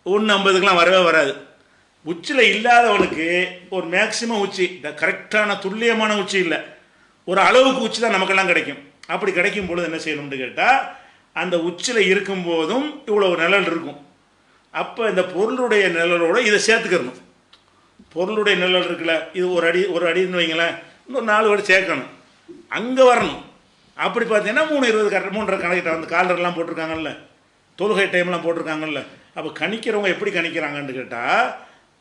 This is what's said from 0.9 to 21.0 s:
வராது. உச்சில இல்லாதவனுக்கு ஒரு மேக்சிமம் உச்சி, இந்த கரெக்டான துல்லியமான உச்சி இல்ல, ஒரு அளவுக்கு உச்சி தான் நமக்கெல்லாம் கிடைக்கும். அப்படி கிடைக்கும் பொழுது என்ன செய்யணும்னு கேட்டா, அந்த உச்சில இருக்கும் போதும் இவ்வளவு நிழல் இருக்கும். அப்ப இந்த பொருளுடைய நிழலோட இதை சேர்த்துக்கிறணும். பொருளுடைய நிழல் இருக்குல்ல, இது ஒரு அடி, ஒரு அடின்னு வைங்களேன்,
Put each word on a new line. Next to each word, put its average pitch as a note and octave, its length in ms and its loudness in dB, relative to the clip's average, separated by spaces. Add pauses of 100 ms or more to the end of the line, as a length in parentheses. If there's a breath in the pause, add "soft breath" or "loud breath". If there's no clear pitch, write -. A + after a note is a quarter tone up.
வராது. D#3 300 4 (760 soft breath)
உச்சில F3 360 -4
இல்லாதவனுக்கு G#3 840 4 (440)
ஒரு F3+ 160 -4
மேக்சிமம் G#3+ 560 -2
உச்சி, F#3+ 220 -2 (100)
இந்த D3 160 -10
கரெக்டான G3+ 680 -2
துல்லியமான A3 580 0
உச்சி F#3+ 220 -2
இல்ல, E3 180 0 (720 soft breath)
ஒரு F#3 120 0
அளவுக்கு B3 420 4
உச்சி A3 180 -4
தான் A3 160 0
நமக்கெல்லாம் F#3+ 300 0
கிடைக்கும். D#3 340 -2 (260)
அப்படி F#3 260 -2
கிடைக்கும் F#3 360 -2
பொழுது F3 200 -4
என்ன D#3+ 100 -6
செய்யணும்னு C#3+ 440 -8
கேட்டா, C3 260 0 (680 loud breath)
அந்த F3 200 -2
உச்சில F3 500 -2
இருக்கும் F#3+ 380 0
போதும் E3+ 440 -2 (180)
இவ்வளவு G3+ 300 2
நிழல் F3 340 2
இருக்கும். C#3+ 300 -8 (760 soft breath)
அப்ப F#3 340 -4
இந்த F#3 160 2
பொருளுடைய G#3+ 640 0
நிழலோட E3+ 500 2
இதை G#3 200 4
சேர்த்துக்கிறணும். F3+ 600 0 (920)
பொருளுடைய G3+ 460 0
நிழல் F3+ 280 2
இருக்குல்ல, E3 280 -2 (180)
இது F3+ 200 -2
ஒரு E3+ 140 2
அடி, F3 200 2
ஒரு E3+ 200 -2
அடின்னு F3+ 340 0
வைங்களேன், E3 340 0 (280 loud breath)